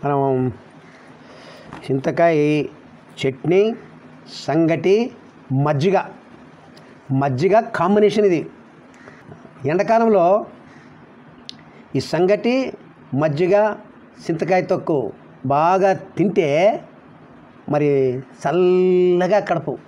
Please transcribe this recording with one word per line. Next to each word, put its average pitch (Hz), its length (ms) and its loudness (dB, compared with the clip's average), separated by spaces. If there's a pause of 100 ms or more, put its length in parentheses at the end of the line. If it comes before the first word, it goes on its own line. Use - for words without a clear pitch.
మనం 143 160 -2 (1700)
చింతకాయ 160 520 0 (840)
చట్నీ, 151 400 0 (840)
సంగటి, 165 500 2 (720)
మజ్జిగ, 151 320 0 (1200)
మజ్జిగ 143 380 2 (200)
combination 208 500 2
ఇది. 160 120 0 (1300)
ఎండాకాలంలో 208 540 2 (1700)
ఈ - 20 0 (120)
సంగటి, 185 440 0 (680)
మజ్జిగ, 160 340 0 (680)
చింతకాయ 170 360 -2 (100)
తొక్కు 175 280 -2 (560)
బాగా 185 360 2 (260)
తింటే 170 320 0 (1200)
మరి 147 180 0 (520)
చల్లగా 180 960 2 (100)
కడుపు. 160 280 -4 (100)